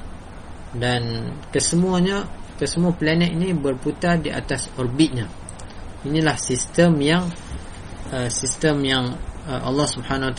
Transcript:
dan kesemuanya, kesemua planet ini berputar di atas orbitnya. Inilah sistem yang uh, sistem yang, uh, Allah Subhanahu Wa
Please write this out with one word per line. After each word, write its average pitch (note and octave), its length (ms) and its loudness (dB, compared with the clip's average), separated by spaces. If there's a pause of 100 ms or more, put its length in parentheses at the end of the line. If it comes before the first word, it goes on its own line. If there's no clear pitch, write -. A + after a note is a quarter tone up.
(720)
dan A#2+ 640 -2 (160)
kesemuanya, F#3 720 2 (320)
kesemua E3+ 400 2
planet E3+ 400 2
ini F3+ 160 0
berputar D3 720 0
di C#3+ 80 -4
atas C3 480 -4
orbitnya. B2+ 480 2 (800)
Inilah D3+ 320 2
sistem D#3+ 640 4
yang E3+ 240 4 (840)
uh, B2 180 0
sistem C#3+ 540 0
yang, C3 300 2 (320)
uh, C3 180 -4
Allah C#3 240 2
Subhanahu C3 440 -2
Wa B2 60 -6